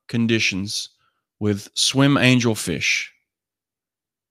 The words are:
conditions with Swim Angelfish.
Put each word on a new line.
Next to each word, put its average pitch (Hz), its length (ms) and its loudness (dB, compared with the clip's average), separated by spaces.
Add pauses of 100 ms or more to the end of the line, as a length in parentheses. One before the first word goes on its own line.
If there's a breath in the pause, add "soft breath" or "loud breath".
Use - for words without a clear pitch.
conditions 110 840 -2 (500)
with 104 340 -2
Swim 139 400 2
Angelfish. 117 920 0 (1200)